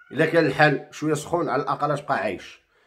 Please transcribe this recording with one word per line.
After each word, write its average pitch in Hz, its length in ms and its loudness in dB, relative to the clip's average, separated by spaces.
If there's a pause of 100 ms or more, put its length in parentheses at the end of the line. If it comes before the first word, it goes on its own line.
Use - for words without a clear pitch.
(120)
إلا 156 140 0
كان 160 200 4
الحال 147 460 2
شوية 156 220 -4
سخون، 147 360 -2
على 135 140 -2
الأقل 143 340 -2
تبقى 131 200 -2
عايش، - 440 -6 (260)